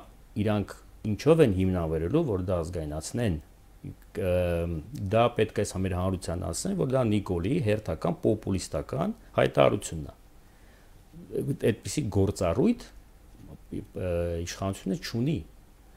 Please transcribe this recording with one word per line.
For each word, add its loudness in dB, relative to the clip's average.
իրանք 0
ինչով 6
են 6
հիմնավորելու, 2
որ 0
դա 0
ազգայնացնեն, -4
ը, 0
դա 4
պետք 0
է 2
այս -6
մեր 0
հանրության -2
ասեն, -4
որ 0
դա 2
Նիկոլի 0
հերթական -2
պոպուլիստական -2
հայտարարությունն 2
է։ -18
Այդպիսի -2
գործառույթ, 4
ը, -10
իշխանությունը -4
չունի։ -2